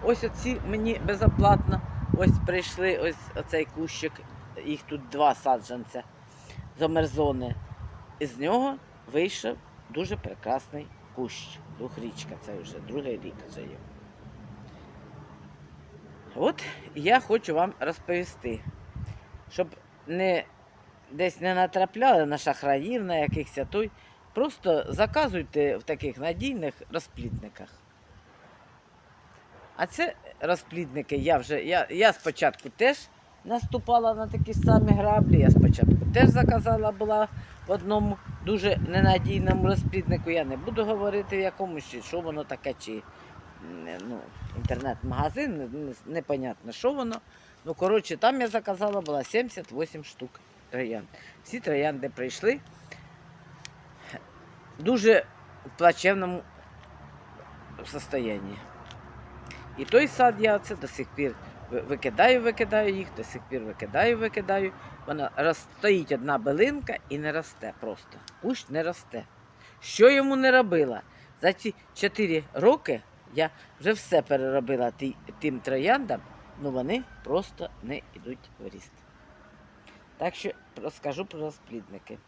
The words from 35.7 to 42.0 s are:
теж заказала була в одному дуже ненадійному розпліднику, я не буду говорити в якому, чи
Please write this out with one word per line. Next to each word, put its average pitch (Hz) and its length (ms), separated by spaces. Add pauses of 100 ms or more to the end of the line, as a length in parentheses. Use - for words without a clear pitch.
теж 254 160
заказала 226 600
була 214 360 (400)
в 180 40
одному 202 460 (280)
дуже 196 320
ненадійному 190 880
розпліднику, 185 640
я 165 140
не 131 120
буду 220 280
говорити 202 520
в 190 40
якому, 185 400
чи 120 200